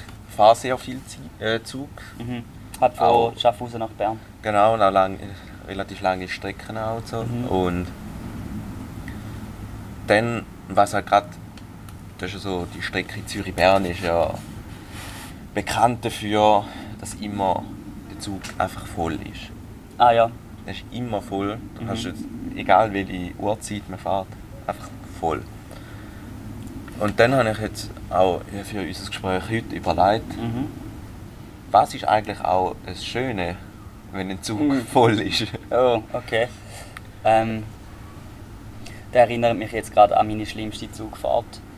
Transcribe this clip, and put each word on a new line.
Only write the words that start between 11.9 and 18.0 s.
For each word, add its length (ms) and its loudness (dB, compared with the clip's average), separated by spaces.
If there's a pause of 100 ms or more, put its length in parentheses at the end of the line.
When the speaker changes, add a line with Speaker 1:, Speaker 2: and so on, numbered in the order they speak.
Speaker 1:
das 100 -6
ist 60 -8
ja 60 -10
so, 340 -2
die 80 -10
Strecke 440 -4
Zürich-Bern 600 4
ist 160 -4
ja 300 4 (1200)
bekannt 500 2
dafür, 600 6 (360)
dass 140 -10
immer 500 -2 (460)